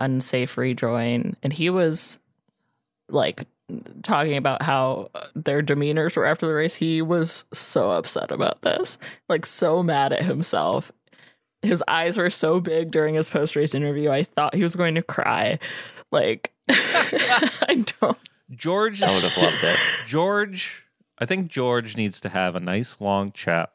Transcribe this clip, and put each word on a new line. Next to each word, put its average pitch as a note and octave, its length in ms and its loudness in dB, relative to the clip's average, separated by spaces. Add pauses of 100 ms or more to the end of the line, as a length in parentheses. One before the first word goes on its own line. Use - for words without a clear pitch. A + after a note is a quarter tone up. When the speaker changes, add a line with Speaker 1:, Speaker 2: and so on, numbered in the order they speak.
Speaker 1:
unsafe B2+ 560 -2
rejoin. A#2+ 840 -2
And C#3 100 -2
he D#3+ 180 0
was, E3+ 480 0 (880)
like, E2 380 -2 (560)
talking D3 340 0
about C3+ 260 0
how C3 480 0 (240)
their D3 280 0
demeanors D3 540 0
were - 100 2
after E3 200 0
the D#3+ 80 0
race. D#3 200 0
He D#3+ 280 0
was E3 500 0
so G2+ 400 0
upset - 400 -2
about - 300 -2
this, - 360 -2 (300)
like, E3+ 180 0
so F3 380 2
mad C#3+ 280 2
at - 120 0
himself. - 640 0 (720)
His F3 260 2
eyes E3+ 280 2
were F3+ 140 2
so D#3+ 300 2
big E3 320 -2
during D#3 240 2
his D#3 120 2
post-race D3+ 460 0
interview. D3 360 0
I C#3 120 2
thought D3+ 320 0
he F#3 80 2
was F3 140 0
going E3+ 180 2
to E3 80 0
cry. - 560 -2 (540)
Like, A#2 480 0
<laughs> - 80 -16
I C4 1160 2 (160)
don't. - 180 0 (340)
Speaker 2:
George G3 500 0
Speaker 3:
I G2 100 4
would F2+ 120 4
have F2+ 180 2
loved - 220 2
it. E2+ 140 4 (280)
Speaker 2:
George, F#3+ 800 -2 (340)
I A#2+ 80 -4
think F#3 240 -2
George A#2+ 460 0
needs G#2+ 240 -2
to - 80 -6
have F#2 260 0
a F2+ 60 -2
nice F#2 400 -4
long G2 320 0
chat E2+ 420 -2